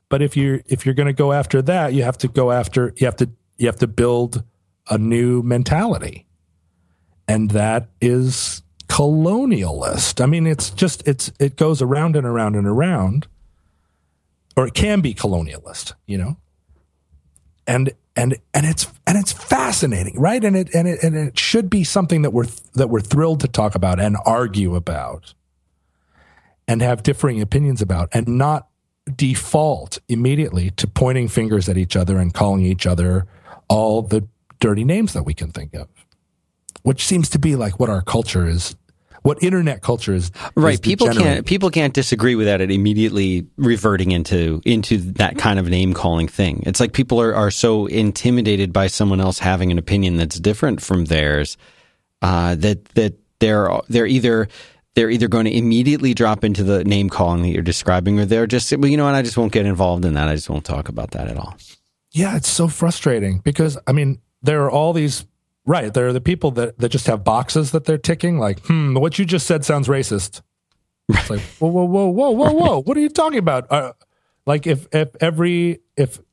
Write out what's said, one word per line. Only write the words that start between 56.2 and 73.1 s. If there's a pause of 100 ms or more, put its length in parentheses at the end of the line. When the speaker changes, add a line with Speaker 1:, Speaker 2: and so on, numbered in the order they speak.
Speaker 2:
into
the
name
calling
that
you're
describing,
or
they're
just,
"Well,
you
know
what?
I
just
won't
get
involved
in
that.
I
just
won't
talk
about
that
at
all." (540)
Speaker 1:
Yeah,
it's
so
frustrating
because,
I
mean, (220)
there
are
all
these, (400)
right,
there
are
the
people
that,
that
just
have
boxes
that
they're
ticking,
like,
"Hmm,
what
you
just
said
sounds
racist." (680)
It's
like, (180)
"Whoa,
whoa,
whoa,
whoa,
whoa,
whoa,
Speaker 2:
<laughs>
Speaker 1:
what
are
you
talking